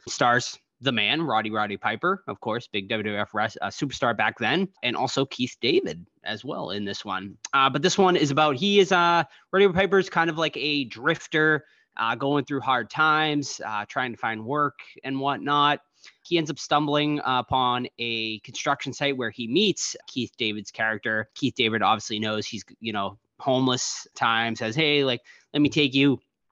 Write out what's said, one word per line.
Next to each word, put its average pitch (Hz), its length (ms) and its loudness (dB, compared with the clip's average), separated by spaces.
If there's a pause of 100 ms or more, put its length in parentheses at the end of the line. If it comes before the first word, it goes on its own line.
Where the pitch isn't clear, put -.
stars 123 520 0 (220)
the 131 100 0
man, 117 320 0
Roddy 110 260 0
Roddy 107 280 -2
Piper, 113 500 -2
of 110 120 -10
course, 117 280 -6
big 98 220 -6
W 110 140 -2
W 104 160 -4
F - 140 -6
res-, 107 280 -2
uh, 98 60 -4
superstar 123 480 -2
back 107 220 0
then, 147 300 0 (160)
and 123 120 -2
also 135 300 0
Keith - 340 -6
David 156 460 -2 (180)
as 110 220 -10
well 156 240 -8
in - 160 -6
this 98 180 -8
one. 104 340 -8 (160)
Uh, 135 160 4
but 143 120 0
this 175 160 2
one 185 180 6
is 147 140 4
about, 147 260 2
he 202 240 4
is, 185 120 4
uh, 170 320 4 (280)
Roddy 196 180 6
Piper's 185 400 2
kind 165 200 2
of 156 80 -4
like 160 200 0
a 143 280 0
drifter, 151 800 0 (320)
uh, 113 180 0
going 139 300 0
through 139 160 -4
hard 123 280 0
times, 151 760 2
uh, 104 200 -6
trying 127 260 -4
to 110 60 -12
find 110 280 -6
work 143 340 -2 (240)
and 135 160 -4
whatnot. 143 640 2 (420)
He 170 140 0
ends 156 120 0
up 156 100 -8
stumbling 147 680 2
upon 123 600 0 (100)
a 113 440 -6
construction 139 520 -4
site 143 240 -2
where 117 140 -4
he 117 160 -10
meets 175 480 0 (120)
Keith 117 300 -6
David's 107 340 -6
character. 110 640 -2
Keith 127 200 -2
David 113 260 0
obviously 107 380 0
knows 107 260 -4
he's, 104 180 -10 (160)
you 110 140 -8
know, 101 260 -6 (200)
homeless 131 760 0
time, 113 400 0
says, 110 200 -6
"Hey, 147 280 2
like, 123 180 0 (320)
let 147 80 2
me 147 80 4
take 147 240 2
you 135 260 4 (320)